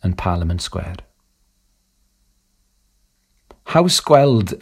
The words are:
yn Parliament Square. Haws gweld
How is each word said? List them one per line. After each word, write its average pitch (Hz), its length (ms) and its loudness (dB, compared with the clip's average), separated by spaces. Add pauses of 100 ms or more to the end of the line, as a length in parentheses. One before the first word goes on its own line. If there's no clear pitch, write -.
yn 90 160 -2
Parliament 87 480 -4
Square. 87 400 -10 (2750)
Haws 175 320 2
gweld 139 560 4